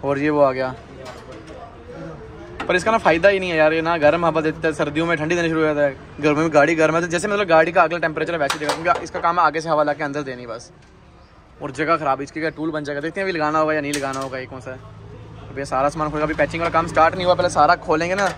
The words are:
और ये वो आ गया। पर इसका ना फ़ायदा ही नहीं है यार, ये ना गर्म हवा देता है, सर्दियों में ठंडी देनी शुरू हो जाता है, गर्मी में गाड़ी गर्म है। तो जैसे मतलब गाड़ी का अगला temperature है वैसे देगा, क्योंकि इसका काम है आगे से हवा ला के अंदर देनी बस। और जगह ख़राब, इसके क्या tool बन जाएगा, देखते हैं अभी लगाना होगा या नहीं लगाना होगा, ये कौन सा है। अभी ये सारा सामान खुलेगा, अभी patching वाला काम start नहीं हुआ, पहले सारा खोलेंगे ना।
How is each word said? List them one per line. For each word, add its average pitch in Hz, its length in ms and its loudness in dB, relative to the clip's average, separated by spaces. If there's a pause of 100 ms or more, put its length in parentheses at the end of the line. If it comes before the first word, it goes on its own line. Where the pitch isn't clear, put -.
और 139 140 0
ये 147 120 0
वो 147 100 2
आ 139 120 6
गया। 131 220 -4 (1900)
पर 175 80 2
इसका 185 140 0
ना 226 80 2
फ़ायदा 170 300 4
ही 196 120 4
नहीं 185 100 -4
है 165 60 0
यार, 156 160 6
ये 160 100 2
ना 165 160 0
गर्म 160 280 4
हवा 160 140 2
देता 160 280 -2
है, 156 60 0
सर्दियों 156 320 -2
में 170 100 0
ठंडी 151 180 -2
देनी 170 140 0
शुरू 160 120 0
हो 156 60 2
जाता 151 140 0
है, 139 160 2 (240)
गर्मी 151 220 2
में 165 120 0
गाड़ी 151 200 6
गर्म 156 200 4
है। 165 60 2
तो 175 60 -4
जैसे 170 220 -2
मतलब 202 180 0
गाड़ी 165 260 6
का 180 100 6
अगला 165 160 2
temperature 160 340 -2
है 170 60 -2
वैसे 143 200 -2
देगा, 147 160 -2
क्योंकि 165 300 -2
इसका 170 160 -8
काम 170 200 2
है 165 60 6
आगे 151 140 2
से 156 80 -8
हवा 151 140 2
ला 147 100 2
के 147 120 -4
अंदर 147 180 -4
देनी 123 240 -10
बस। 117 240 -12 (920)
और 143 80 -8
जगह 151 260 0
ख़राब, 139 240 0
इसके 143 200 -8
क्या 156 100 -2
tool 156 200 -6
बन 151 140 -6
जाएगा, 143 160 -6
देखते 165 200 -6
हैं 190 80 -2
अभी 180 100 -4
लगाना 151 200 0
होगा 156 140 2
या 151 80 0
नहीं 143 120 -4
लगाना 135 280 -4
होगा, 131 180 -8
ये 131 80 -10
कौन 131 140 -14
सा 131 100 -14
है। 131 80 -14 (720)
अभी 131 100 -10
ये 139 40 -6
सारा 135 240 0
सामान 151 220 -2
खुलेगा, 151 140 -2
अभी 156 100 -2
patching 156 280 -2
वाला 170 80 0
काम 165 160 2
start 165 280 4
नहीं 185 120 -2
हुआ, 180 80 6
पहले 175 160 2
सारा 165 260 4
खोलेंगे 170 380 -2
ना। 196 240 0